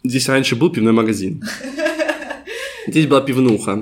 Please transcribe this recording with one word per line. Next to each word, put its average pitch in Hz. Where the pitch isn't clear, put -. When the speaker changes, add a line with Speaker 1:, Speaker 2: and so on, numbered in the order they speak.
Speaker 1:
здесь 127
раньше 135
был 156
пивной 113
магазин. 110
Speaker 2:
<laughs> 311
Speaker 1:
Здесь 156
была 135
пивнуха. 127